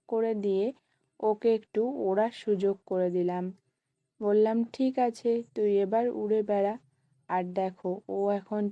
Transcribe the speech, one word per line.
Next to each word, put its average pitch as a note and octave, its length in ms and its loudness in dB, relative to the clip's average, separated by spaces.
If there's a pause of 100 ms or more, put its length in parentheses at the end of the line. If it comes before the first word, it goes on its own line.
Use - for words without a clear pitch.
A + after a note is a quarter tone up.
করে A3+ 280 0
দিয়ে G3 320 0 (540)
ওকে G#3+ 340 2
একটু G#3+ 280 -2 (160)
ওড়ার G#3+ 340 2
সুযোগ G3 520 0
করে F#3 260 0
দিলাম। F3+ 340 -2 (760)
বললাম, G#3+ 360 4 (160)
"ঠিক C4 260 0
আছে, A#3+ 320 0 (220)
তুই G#3 260 0
এবার G3+ 320 2
উড়ে G#3+ 320 0
বেড়া।" G#3 320 0 (540)
আর F3+ 140 0 (120)
দেখো, F#3 360 -2 (180)
ও G3 100 -4 (120)
এখন G3+ 420 -4